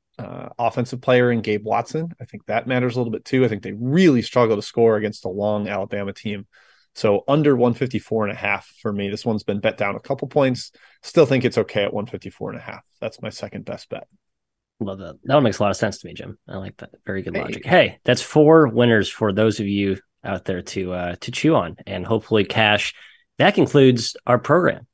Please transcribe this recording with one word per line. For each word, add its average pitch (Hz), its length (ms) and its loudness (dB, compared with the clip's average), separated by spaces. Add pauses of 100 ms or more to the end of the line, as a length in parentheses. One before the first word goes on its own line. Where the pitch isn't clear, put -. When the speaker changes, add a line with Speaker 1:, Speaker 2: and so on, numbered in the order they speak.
(180)
Speaker 1:
uh, 87 400 -14
offensive 123 420 -4
player 123 320 4
in 117 80 -2
Gabe 104 240 -2
Watson. 120 460 -4 (100)
I 120 60 -16
think - 200 -18
that 117 200 -2
matters 123 300 0
a - 20 -2
little 117 140 -2
bit 107 120 -8
too. 131 220 2
I - 20 4
think 104 140 -6
they 98 100 -10
really 131 480 4
struggle 113 360 2
to 104 60 -2
score 113 340 2
against 107 280 -4
a 95 60 -8
long 104 380 -2
Alabama 98 440 -6
team. 101 340 -10 (480)
So 101 320 0
under 143 300 4
one 120 160 2
fifty-four 113 520 -4
and 101 80 -4
a 95 60 -14
half 98 280 -4 (160)
for 107 100 -4
me. 101 160 -4
This 104 160 -8
one's 110 200 -2
been 101 160 -4
bet 107 180 -2
down 101 180 -4
a - 40 -14
couple 131 280 -6
points. 131 440 0 (300)
Still - 220 4
think 131 180 2
it's 123 140 0
okay 104 280 0
at - 100 -4
one 101 100 -6
fifty-four 95 460 -12
and - 80 -12
a 85 40 -18
half. - 200 -16 (180)
That's - 220 -10
my 110 80 -10
second 104 340 -12
best - 240 -14
bet. - 180 -12 (720)
Speaker 2:
Love 98 200 -8
that. 85 160 -14 (100)
That 131 120 0
one 147 60 4
makes 113 160 0
a - 40 -2
lot 101 80 0
of 98 80 -4
sense 104 220 -4
to - 60 -16
me, 82 60 -16
Jim. - 240 -16 (100)
I 98 120 -12
like 98 200 -14
that. - 120 -20 (160)
Very 95 160 -6
good - 120 -8
Speaker 1:
Hey. 95 80 -6
Speaker 2:
logic. - 220 -10
Hey, 156 400 2
that's 123 160 2
four 151 480 6
winners 113 400 4
for 107 240 -2
those 107 260 2
of 104 80 -4
you 98 300 0 (260)
out 95 220 -8
there 90 160 -6
to, 92 320 -8
uh, 90 280 -6
to - 100 -12
chew 156 240 0
on 92 220 -2 (100)
and 95 200 -8
hopefully 104 380 0
cash. 104 480 0 (460)
That 180 160 4
concludes 131 600 4 (120)
our 123 120 4
program - 560 0